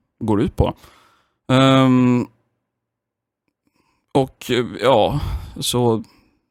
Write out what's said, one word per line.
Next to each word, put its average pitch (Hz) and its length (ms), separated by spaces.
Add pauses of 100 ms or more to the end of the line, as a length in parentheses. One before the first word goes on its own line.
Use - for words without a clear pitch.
(200)
går 107 220
ut 165 140
på. 90 180 (720)
Ehm, 131 800 (1900)
och, - 380
eh, 120 140 (160)
ja, 113 380 (400)
så, 117 440 (480)